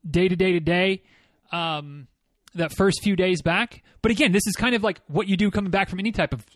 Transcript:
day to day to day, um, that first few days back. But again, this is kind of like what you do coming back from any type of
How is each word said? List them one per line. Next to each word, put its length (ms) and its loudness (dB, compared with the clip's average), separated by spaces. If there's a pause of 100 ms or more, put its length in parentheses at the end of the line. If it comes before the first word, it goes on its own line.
(100)
day 160 2
to 100 0
day 160 2
to 80 0
day, 420 0 (500)
um, 540 -8 (480)
that 180 -4
first 300 2
few 140 2
days 260 2
back. 400 -2 (180)
But 120 2
again, 200 2
this 140 2
is 80 -4
kind 200 0
of 80 0
like 260 -2
what 200 -2
you 80 2
do 140 2
coming 200 -2
back 200 0
from 80 -8
any 140 -2
type 200 -2
of 240 -10